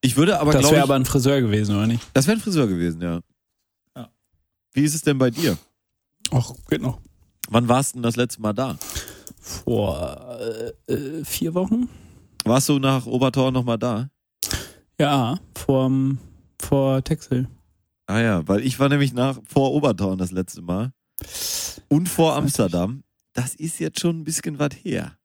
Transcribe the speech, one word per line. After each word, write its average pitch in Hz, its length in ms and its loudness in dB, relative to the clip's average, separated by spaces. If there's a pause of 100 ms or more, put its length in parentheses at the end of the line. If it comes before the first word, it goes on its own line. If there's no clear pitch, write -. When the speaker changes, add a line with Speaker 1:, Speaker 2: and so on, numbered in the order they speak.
Speaker 1:
ich 127 140 2
würde 170 220 4
aber, 151 140 4
Speaker 2:
Das 139 80 8
Speaker 1:
glaub 143 120 8
Speaker 2:
wär 151 60 8
Speaker 1:
ich 139 60 6
Speaker 2:
aber 139 100 4
ein 131 100 2
Friseur 135 360 2
gewesen, 104 340 2
oder 104 140 2
nicht? 117 260 -2
Speaker 1:
Das 135 140 4
wär 214 80 4
ein 220 40 -4
Friseur 160 280 2
gewesen, 85 340 -2
ja. 85 180 -4 (760)
Speaker 2:
Ja. 120 120 -16 (640)
Speaker 1:
Wie 139 120 2
ist 151 100 0
es 160 80 -6
denn 143 160 2
bei 127 120 4
dir? 120 280 0 (720)
Speaker 2:
Ach, 127 220 0 (160)
geht - 120 0
noch. - 200 -4 (480)
Speaker 1:
Wann 120 180 2
warst 127 260 2
du - 40 -12
denn 123 80 -10
das 117 100 0
letzte 120 260 -2
Mal 107 120 -2
da? 127 260 -4 (640)
Speaker 2:
Vor, - 960 -4 (480)
äh, - 60 -2
äh, 147 320 -6
vier 165 300 -4
Wochen. 214 340 0 (560)
Speaker 1:
Warst 127 240 2
du 143 100 2
nach 135 280 0
Obertor 127 440 0
nochmal 123 280 -2
da? 120 320 -4 (880)
Speaker 2:
Ja, 143 400 2 (180)
vorm, 135 600 2 (420)
vor 135 420 2
Texel. 131 460 -2 (580)
Speaker 1:
Ah 104 140 0
ja, 98 260 0
weil 98 180 2
ich 127 140 -2
war 139 120 2
nämlich 139 240 2
nach, 127 300 -2
vor 135 280 2
Obertorn 101 460 0
das 90 120 -2
letzte 90 320 -6
Mal. 98 300 -4 (960)
Und 165 200 2
vor 160 260 2
Speaker 2:
Das - 20 -2
weiß - 20 -2
ich. 147 60 -2
Speaker 1:
Amsterdam. 104 580 0 (300)
Das 123 220 -6
ist 160 260 -8
jetzt 160 200 -4
schon 165 200 -2
ein 156 40 -12
bisschen 156 340 -6
was 147 240 -2
her. 107 420 -6